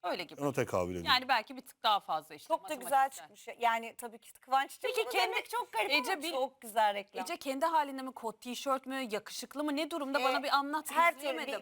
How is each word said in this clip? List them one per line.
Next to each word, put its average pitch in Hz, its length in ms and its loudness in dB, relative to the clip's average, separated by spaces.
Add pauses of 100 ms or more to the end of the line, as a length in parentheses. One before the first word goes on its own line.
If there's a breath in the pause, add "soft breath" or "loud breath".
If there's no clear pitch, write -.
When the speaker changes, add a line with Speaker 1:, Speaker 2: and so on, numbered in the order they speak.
Speaker 1:
Öyle 185 220 -4
gibi. 147 160 -12
Speaker 2:
Ona 139 120 0
tekabül 104 400 2
ediyor. 87 140 -4
Speaker 1:
Yani 254 220 4
belki 247 280 0
bir 262 40 -12
tık - 220 -20
daha 208 180 4
fazla 156 340 -6
işte - 140 -18
Speaker 3:
Çok - 200 -2
da 311 60 -2
güzel 247 160 -8
Speaker 1:
matematiksel. 269 380 2
Speaker 3:
çıkmış. 208 320 -14
Yani 226 380 0
tabii 226 200 -12
ki - 160 -20
Kıvanç 269 480 -2
Speaker 1:
Peki 508 120 -2
Speaker 3:
Türk'ü 453 160 0
Speaker 1:
kendi 381 220 2
Speaker 3:
demek 494 180 -4
çok 466 220 -2
garip 440 180 0
Speaker 1:
Ece 294 220 2
Speaker 3:
ama 302 100 -4
Speaker 1:
bir 320 80 -4
Speaker 3:
çok 262 300 -2
güzel 214 340 2
reklam. 190 300 -6
Speaker 1:
Ece 339 120 -6
kendi 269 300 -2
halinde 285 360 0
mi? 262 100 -8
Kot, - 280 -8
tişört 262 460 -2
mü? 262 240 -4
Yakışıklı 247 540 -6
mı? 294 120 0
Ne 302 140 -2
durumda? 285 300 0
Speaker 3:
Ee, 254 40 0
Speaker 1:
Bana 262 180 4
bir 277 60 -2
anlat, 285 440 0
Speaker 3:
her 339 200 6
türlü 339 80 -6
Speaker 1:
izleyemedim. 269 420 -2